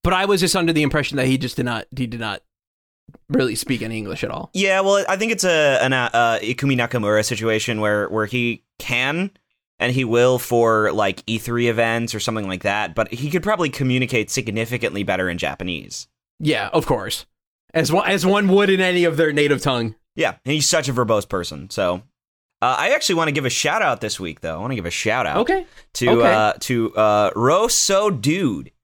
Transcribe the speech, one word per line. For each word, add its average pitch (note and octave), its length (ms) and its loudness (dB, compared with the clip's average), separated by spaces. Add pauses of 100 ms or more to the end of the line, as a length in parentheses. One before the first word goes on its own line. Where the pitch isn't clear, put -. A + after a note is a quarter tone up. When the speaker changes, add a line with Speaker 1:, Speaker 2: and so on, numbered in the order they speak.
Speaker 1:
But F3+ 120 2
I F#3 100 2
was G3 160 2
just F3+ 160 2
under E3+ 160 2
the D3+ 100 2
impression C#3+ 360 0
that C3 80 2
he C3 120 4
just B2+ 180 -4
did B2 100 -2
not, A#2 200 -6 (100)
he B2+ 100 -4
did A2+ 140 -10
not G#2+ 200 -6 (880)
really B2+ 260 0
speak A2+ 280 -4
any A2+ 160 -6
English G2+ 260 -6
at - 60 -6
all. - 240 -8
Speaker 2:
Yeah, F#3+ 260 2
well, G3 280 2
I G3 80 0
think A3 160 -2
it's G3+ 120 -2
a, D#3 380 4
an, B2+ 100 2
uh, B2+ 200 0
uh, A#2 260 2
Ikumi B2+ 400 0
Nakamura G#2+ 460 0
situation A2 560 -2
where, G#2 280 0
where G#2+ 180 -2
he A#2+ 380 -4 (140)
can C#3+ 520 -4 (480)
and A#2+ 140 0
he C3 120 0
will A#2+ 340 4
for, A2+ 540 2
like, G2 340 -2
E A2+ 120 -2
three A#2+ 300 -2
events A#2 460 0
or G#2+ 60 -6
something A2 280 -4
like F#2 140 -6
that, G2+ 320 -2
but A2 180 -2
he B2+ 180 -6
could E3+ 120 -2
probably F3+ 260 0
communicate B2+ 640 -2
significantly A2+ 720 -4
better F#2 260 -2
in F2 80 -4
Japanese. E2 720 -8 (320)
Speaker 1:
Yeah, B2 320 -2
of D#3+ 140 0
course. A2 400 -4 (480)
As D#3+ 180 0
one, F#3+ 160 2
as F#3 160 0
one G3 240 4
would G3 220 6
in F#3+ 100 4
any F3+ 240 2
of D#3+ 140 2
their D#3 140 4
native D3 280 2
tongue. A#2+ 340 -2 (220)
Speaker 2:
Yeah, D3 180 0 (100)
and C3+ 80 -2
he's D3+ 160 0
such D#3 200 2
a C#3 40 -2
verbose A2+ 360 0
person, F2 420 -6
so. F#2 320 -2 (580)
Uh, B2 160 2
I E3+ 140 0
actually C4+ 240 0
wanna D#3+ 160 0
give C#3+ 140 -2
a B2+ 60 0
shout D#3 320 0
out C3+ 180 0
this G#2+ 180 -6
week, E2 220 -8
though. D#2+ 160 -6
I E2 40 -10
wanna B2 140 -6
give G2+ 120 -6
a E2+ 40 -4
shout A2+ 360 -2
out - 120 -2
Speaker 1:
Okay. F4 260 0 (300)
Speaker 2:
to, - 160 0
Speaker 1:
Okay. - 240 6
Speaker 2:
uh, G#2+ 240 4
to, A#2 380 -2
uh, G#2 400 4
Rosso G3 760 2
Dude C3 600 -2 (120)